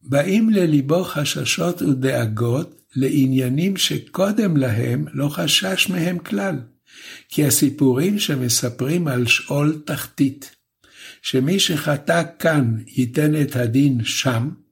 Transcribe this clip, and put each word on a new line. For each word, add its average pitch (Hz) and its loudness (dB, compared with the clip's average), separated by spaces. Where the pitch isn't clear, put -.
באים 190 2
לליבו 165 2
חששות 160 -4
ודאגות 127 -2
לעניינים 131 2
שקודם 190 0
להם 123 0
לא 139 -2
חשש 175 -2
מהם 175 -2
כלל. 196 -4
כי 151 2
הסיפורים 139 2
שמספרים 131 -2
על 123 0
שאול 147 0
תחתית, - -4
שמי 143 0
שחטא 160 0
כאן 143 2
ייתן 151 0
את 135 -2
הדין 123 2
שם 123 -2